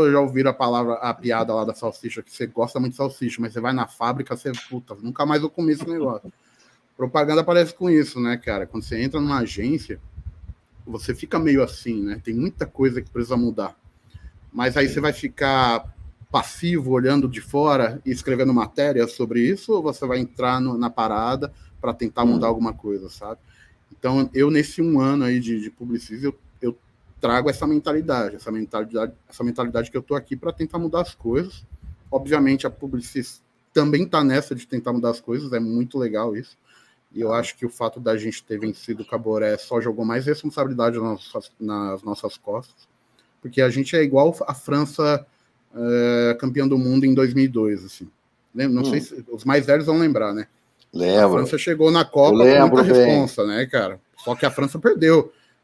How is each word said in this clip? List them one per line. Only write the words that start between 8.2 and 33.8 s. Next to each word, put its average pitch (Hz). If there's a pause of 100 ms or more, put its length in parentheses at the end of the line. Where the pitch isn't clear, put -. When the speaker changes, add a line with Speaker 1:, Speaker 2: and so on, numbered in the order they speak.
Speaker 1:
né, 120
cara? 101
Quando 110
você -
entra 135
numa 143
agência, 113 (880)
você 117
fica 165
meio 143
assim, 117
né? 104
Tem 113
muita 165
coisa 131
que -
precisa 120
mudar. 110 (760)
Mas 123
aí 143
Speaker 2:
Sim. 113
Speaker 1:
você 143
vai 147
ficar 131 (360)
passivo, 147
olhando 131
de 123
fora 139
e 131
escrevendo 127
matéria 117
sobre 117
isso, 196
ou 185
você 143
vai 127
entrar 127
no, 127
na 120
parada 117 (300)
pra 120
tentar 120
mudar 117
Speaker 2:
Hum. -
Speaker 1:
alguma 113
coisa, 98
sabe? 104 (580)
Então, 131
eu, 143
nesse 147
um 160
ano 135
aí 127
de, 113
de 110
Publicis, 120
eu, 139 (260)
eu 120 (440)
trago 127
essa 147
mentalidade, 147
essa 107
mentalidade, 110 (160)
essa -
mentalidade 120
que -
eu 127
tô -
aqui 139
pra 170
tentar 165
mudar 170
as -
coisas. 147 (460)
Obviamente, 135
a 123
Publicis 131 (300)
também 156